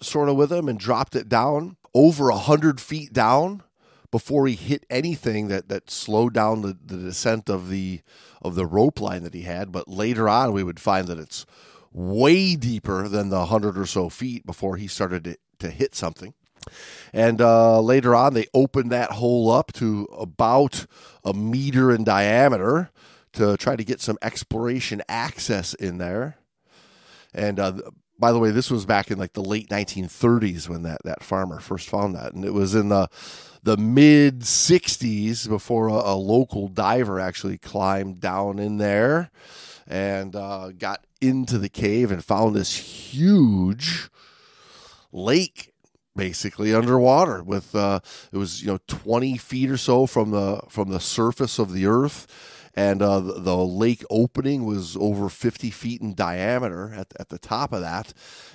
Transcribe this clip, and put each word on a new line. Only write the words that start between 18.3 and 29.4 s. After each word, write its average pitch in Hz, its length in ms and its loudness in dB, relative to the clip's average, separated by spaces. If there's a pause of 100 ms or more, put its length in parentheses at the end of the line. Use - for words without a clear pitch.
they 113 200 0
opened 131 360 2
that 120 220 -2
hole 117 380 2
up - 240 2
to 104 420 -4
about 117 720 0 (360)
a 98 120 -2
meter 127 580 2
in 113 120 2
diameter 113 840 2 (440)
to 104 240 2
try 127 180 -2
to 113 80 -4
get 117 160 -4
some 107 220 -4
exploration 117 840 -4
access 117 680 -4
in 90 240 -6
there. 101 400 -6 (960)
And, 101 260 -4
uh, 95 120 -2
th-, 95 120 -12 (340)
by 117 140 4
the 117 60 2
way, 113 120 4
this 117 200 0
was 110 160 -4
back 101 240 2
in, 101 80 -6
like, 92 160 -8
the 104 80 -6